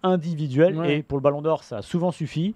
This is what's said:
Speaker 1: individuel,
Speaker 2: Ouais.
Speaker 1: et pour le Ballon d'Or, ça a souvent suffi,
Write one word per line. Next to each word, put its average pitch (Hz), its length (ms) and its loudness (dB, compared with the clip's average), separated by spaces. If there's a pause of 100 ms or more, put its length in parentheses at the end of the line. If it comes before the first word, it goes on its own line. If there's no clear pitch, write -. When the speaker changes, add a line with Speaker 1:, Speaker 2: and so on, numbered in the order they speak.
Speaker 1:
individuel, 160 760 2
Speaker 2:
Ouais. 147 200 0
Speaker 1:
et 147 40 -4
pour 143 160 -4
le 131 40 -2
Ballon 143 200 2
d'Or, 156 200 0
ça 117 160 -10
a 101 40 -6
souvent 175 280 -2
suffi, 165 460 -4